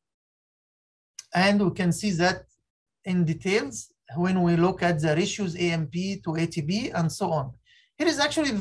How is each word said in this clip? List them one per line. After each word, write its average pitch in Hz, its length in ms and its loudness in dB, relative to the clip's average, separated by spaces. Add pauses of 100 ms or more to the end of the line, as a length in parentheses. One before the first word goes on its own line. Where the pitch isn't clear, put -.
(1300)
And 196 240 4 (100)
we 170 140 2
can 175 200 2
see 208 100 0 (140)
that 185 140 2 (640)
in 180 200 2
details 196 500 -2 (420)
when 185 260 0
we 170 140 4
look 185 260 2
at 175 180 2
the 156 140 2
ratios 185 400 -2 (100)
A - 20 2 (160)
M 147 40 -4
P 190 380 -6
to 165 180 -2
A 165 120 0
T 170 140 -2
P 220 220 -2
and 165 200 0
so 190 160 -4 (140)
on. 135 60 -4 (500)
Here 330 120 0
is 277 100 0
actually 294 420 0